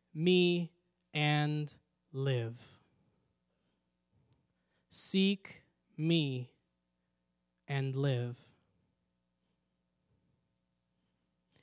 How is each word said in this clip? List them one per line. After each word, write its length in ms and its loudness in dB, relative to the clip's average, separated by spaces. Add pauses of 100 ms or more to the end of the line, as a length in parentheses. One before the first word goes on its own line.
(140)
me 580 2 (420)
and 580 0 (420)
live." 440 -2 (2250)
Seek 720 -2 (340)
me 540 0 (1160)
and 280 -4
live. 400 -2 (3250)